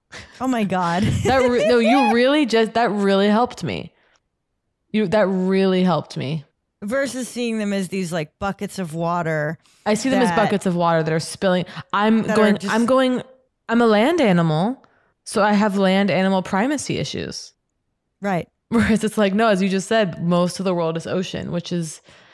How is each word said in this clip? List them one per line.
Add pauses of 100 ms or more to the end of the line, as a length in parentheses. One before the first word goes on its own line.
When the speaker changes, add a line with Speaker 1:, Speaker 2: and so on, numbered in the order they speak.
(400)
Speaker 1:
Oh
my
God.
<laughs>
Speaker 2:
That
re-,
no,
you
really
just,
that
really
helped
me. (1000)
You,
that
really
helped
me. (380)
Speaker 1:
Versus
seeing
them
as
these,
like,
buckets
of
water (260)
Speaker 2:
I
see
them
as
Speaker 1:
that
Speaker 2:
buckets
of
water
that
are
spilling. (280)
I'm
Speaker 1:
that
Speaker 2:
going,
Speaker 1:
are
just
Speaker 2:
I'm
going, (460)
I'm
a
land
animal, (400)
so
I
have
land
animal
primacy
issues. (680)
Speaker 1:
Right. (200)
Speaker 2:
Whereas
it's
like,
no,
as
you
just
said,
most
of
the
world
is
ocean,
which
is (340)